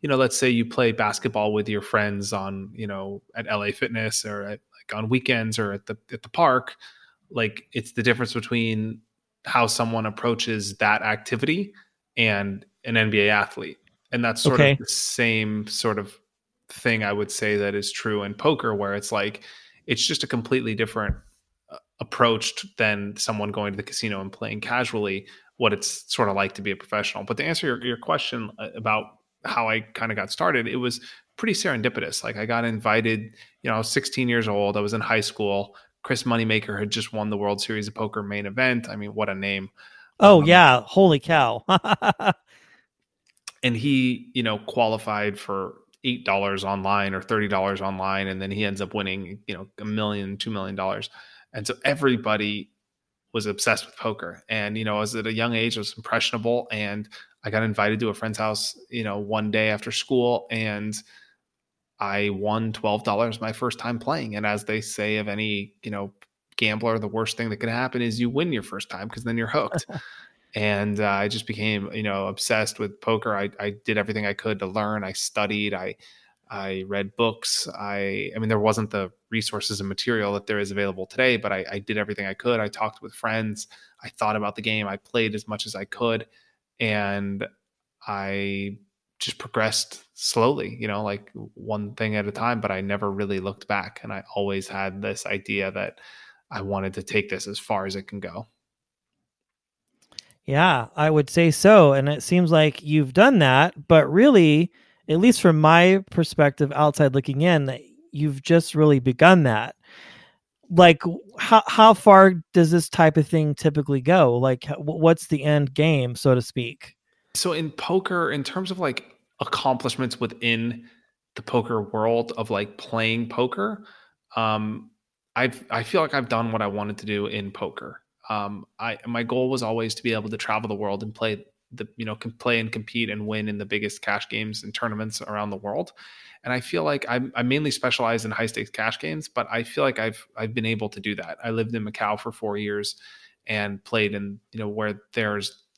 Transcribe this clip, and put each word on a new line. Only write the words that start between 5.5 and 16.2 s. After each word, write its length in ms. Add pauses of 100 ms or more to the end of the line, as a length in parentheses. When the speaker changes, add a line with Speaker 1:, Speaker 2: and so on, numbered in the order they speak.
Speaker 1:
or 140
at 140
the, 100 (160)
at 100
the 80
park. 460 (540)
Like, 420
it's 220
the 100
difference 300
between 640 (460)
how 220
someone 380
approaches 760
that 240
activity 680 (440)
and 480 (180)
an 140
N 120
B 120
A 80
athlete. 480 (340)
And 140
that's 160
sort 180
Speaker 2:
Okay. 140
Speaker 1:
of 60
the 80
same 800
sort 300
of 220 (480)